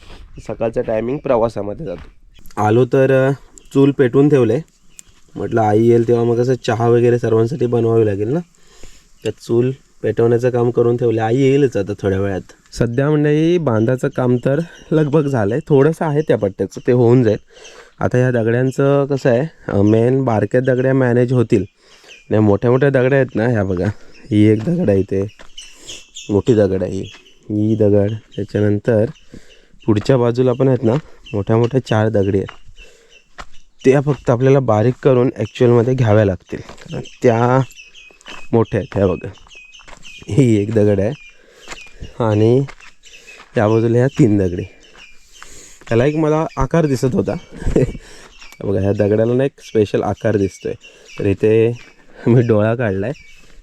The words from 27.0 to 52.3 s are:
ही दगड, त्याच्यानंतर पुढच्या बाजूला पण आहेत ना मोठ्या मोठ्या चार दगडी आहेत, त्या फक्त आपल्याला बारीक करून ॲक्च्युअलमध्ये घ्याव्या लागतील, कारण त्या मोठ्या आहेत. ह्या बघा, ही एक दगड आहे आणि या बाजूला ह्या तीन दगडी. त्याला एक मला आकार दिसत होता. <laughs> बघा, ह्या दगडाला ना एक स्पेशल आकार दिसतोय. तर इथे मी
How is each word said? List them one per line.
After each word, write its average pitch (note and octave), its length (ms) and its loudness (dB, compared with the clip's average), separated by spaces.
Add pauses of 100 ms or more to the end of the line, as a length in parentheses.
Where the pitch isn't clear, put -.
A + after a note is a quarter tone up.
ही G#2+ 260 0
दगड, G#2 360 2 (240)
त्याच्यानंतर G#2 680 -2 (840)
पुढच्या A2+ 300 2
बाजूला A#2+ 360 0
पण C3+ 160 0
आहेत B2+ 140 0
ना A2+ 120 2 (380)
मोठ्या A2 240 -2
मोठ्या A#2+ 300 0
चार A2 220 0
दगडी G2+ 300 0
आहेत, F#2 140 -6 (1300)
त्या C3 160 6
फक्त C#3 300 -2
आपल्याला C3+ 300 2
बारीक A#2 420 0
करून C3 340 2
ॲक्च्युअलमध्ये A#2+ 580 0
घ्याव्या A2 300 2
लागतील, - 340 -4
कारण - 420 -14 (220)
त्या A#2+ 380 2 (920)
मोठ्या A2+ 280 0
आहेत. - 160 -10
ह्या G2 100 2
बघा, F2+ 220 -4 (1040)
ही A2+ 260 4
एक G#2 180 -2
दगड G#2 260 2
आहे G#2 100 -2 (1120)
आणि A2 400 4 (920)
या G#2+ 120 2
बाजूला A2+ 300 2
ह्या B2 80 2
तीन G#2+ 320 2
दगडी. F#2 240 -2 (1300)
त्याला A#2 180 2
एक D3+ 100 -2
मला D#3 300 0 (100)
आकार D#3 300 0
दिसत C3 280 -2
होता. - 200 -2 (180)
<laughs> - 1120 -8
बघा, G2 160 -2
ह्या G2 120 -2
दगडाला G#2+ 420 0
ना C3 100 0
एक C#3+ 140 -4
स्पेशल - 440 -2
आकार G#2 340 -4
दिसतोय. G2 360 -6 (460)
तर G2+ 80 -6
इथे A2 460 0 (540)
मी B2 160 4